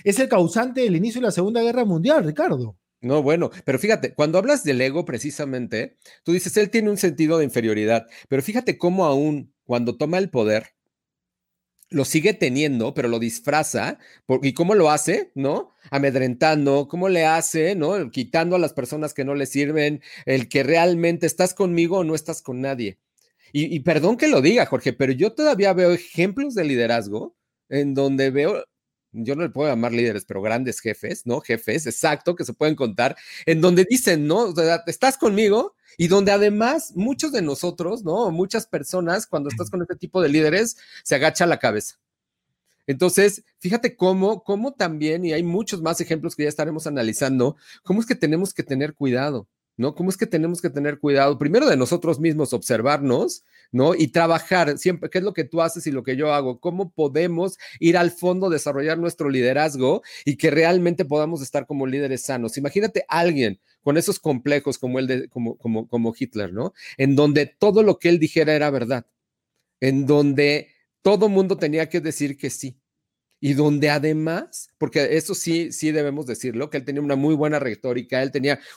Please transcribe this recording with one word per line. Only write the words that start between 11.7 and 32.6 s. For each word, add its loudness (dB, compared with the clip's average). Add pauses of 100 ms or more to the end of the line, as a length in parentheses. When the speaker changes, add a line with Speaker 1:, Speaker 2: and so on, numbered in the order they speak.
Speaker 2:
lo -2
sigue 2
teniendo, -2
pero -2
lo 0
disfraza, -2 (260)
por-, 0
¿y 0
cómo 0
lo 6
hace, -2
no? -4 (180)
Amedrentando, 2
¿cómo -2
le 2
hace, 0
no? -2
Quitando -2
a 2
las 0
personas -6
que -6
no -4
le -4
sirven, -2 (240)
el 0
que 2
realmente 2
estás 0
conmigo 0
o 0
no -2
estás -8
con -10
nadie. -6 (540)
Y, -2
y -2
perdón 2
que 2
lo 4
diga, 4
Jorge, -2
pero 0
yo 0
todavía 2
veo 4
ejemplos -2
de -2
liderazgo -2 (320)
en -2
donde 2
veo, 0 (480)
yo -6
no -4
le -4
puedo -2
llamar 0
líderes, 0
pero -8
grandes -2
jefes, -8
¿no? -4
Jefes, -4
exacto, -2
que -8
se -10
pueden 0